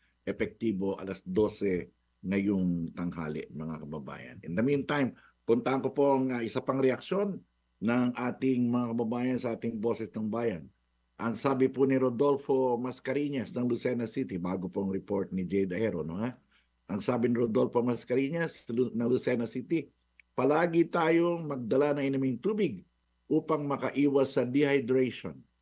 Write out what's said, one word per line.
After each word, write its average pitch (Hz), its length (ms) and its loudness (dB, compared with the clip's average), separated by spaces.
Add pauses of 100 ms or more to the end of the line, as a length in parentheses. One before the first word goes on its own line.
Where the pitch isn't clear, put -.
(260)
epektibo 98 720 -2
alas 95 240 -10
dose 92 720 0 (320)
ngayong 92 720 0
tanghali, 82 560 -6
mga 78 220 -8 (100)
kababayan. 69 560 -12
In 85 160 -4
the 113 80 2
meantime, 139 480 0 (320)
puntahan 123 400 2
ko - 80 -2
po 139 240 4
ang, 131 160 0
ah, 120 80 -2
isa 113 240 -4
pang 135 160 0
reaksyon 180 560 0 (400)
ng 123 400 2
ating 123 480 0
mga 120 320 0
kababayan 120 400 -2
sa 113 160 -2
ating 117 240 -6
Boses 110 320 -2
ng 110 240 -4
Bayan. 107 320 -2 (560)
Ang 110 160 -2
sabi 131 320 2
po 131 160 4
ni 131 160 2
Rodolfo 131 800 2
Mascareñas 131 720 -4
ng 123 160 -2
Lucena 120 400 0
City, 98 320 -4
bago 90 240 -2
pong 98 240 -4
report 95 400 -2
ni 92 160 -4
Jade 92 320 0
Ahero, 95 240 -2
no, 82 160 -6
ha? 120 160 -4 (560)
Ang 101 160 -4
sabi 120 240 2
ni 120 80 2
Rodolfo 123 480 2
Mascareñas 139 840 -2
ng 117 360 0
Lucena 123 400 0
City, 131 400 -4 (460)
"Palagi 165 560 4
tayong 170 560 2
magdala 139 540 2
ng 139 100 0
inuming 135 320 0
tubig 190 460 -2 (400)
upang 151 400 0
makaiwas 135 720 2
sa 123 80 2
dehydration. 131 880 2 (280)